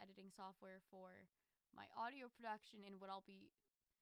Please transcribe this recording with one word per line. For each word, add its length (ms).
editing 300
software 580
for 400
my 100
audio 320
production 560
and 160
what 120
I'll 100
be 300